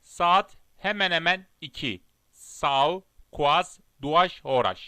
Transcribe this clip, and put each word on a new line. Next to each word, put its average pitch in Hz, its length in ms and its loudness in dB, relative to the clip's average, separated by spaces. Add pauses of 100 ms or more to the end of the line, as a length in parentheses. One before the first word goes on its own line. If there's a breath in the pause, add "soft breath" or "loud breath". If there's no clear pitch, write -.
Saat 180 560 -2 (200)
hemen 196 340 -2
hemen 175 360 -2 (140)
iki. 127 420 -10 (300)
São 147 720 -2 (280)
quase 147 500 0 (200)
duas 170 420 0
horas. 123 440 0